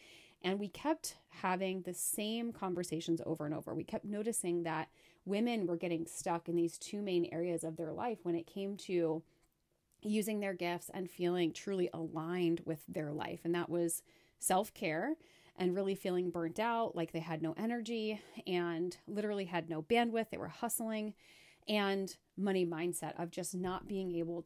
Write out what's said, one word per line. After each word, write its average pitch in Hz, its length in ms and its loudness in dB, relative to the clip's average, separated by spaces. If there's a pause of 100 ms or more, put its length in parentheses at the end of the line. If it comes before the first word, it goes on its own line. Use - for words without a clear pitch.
(440)
And 190 160 2
we 202 80 -2
kept - 480 -2 (140)
having 190 520 0
the 180 140 -6
same 226 560 0
conversations 170 760 0
over 156 220 -2
and 156 80 0
over. - 180 -4
We - 100 -2
kept - 220 -6
noticing 202 580 0
that 160 260 -2 (360)
women 214 400 2
were 170 120 0
getting 170 280 0
stuck - 420 -2
in 170 80 0
these 170 220 4
two - 240 -6
main 180 300 4
areas 170 320 0
of 160 120 -4
their 156 160 -4
life 214 300 -2
when 170 140 2
it 165 100 -2
came 196 320 -4
to 165 460 2 (800)
using 214 360 2
their 196 140 0
gifts 175 400 -2
and 185 160 -4
feeling 175 440 4
truly 185 380 0
aligned 165 760 2
with 160 220 -2
their 156 240 -2
life. - 320 -4
And 170 120 2
that 175 140 0
was 170 340 2 (340)
self-care 190 800 0 (420)
and 180 160 2
really 196 220 2
feeling 180 340 0
burnt 170 300 -2
out, 226 360 2
like 165 180 0
they 165 60 -2
had 160 220 -4
no 160 160 0
energy 220 640 -2 (240)
and 175 500 0 (120)
literally 208 380 -2
had 170 240 -2
no 160 120 -2
bandwidth. 226 480 2
They - 80 -6
were - 120 -6
hustling, 220 680 -4 (520)
and 196 480 2 (220)
money 190 280 4
mindset 170 560 -2
of 170 80 -2
just 175 240 -4
not 185 360 -2
being 190 260 -2
able 170 300 0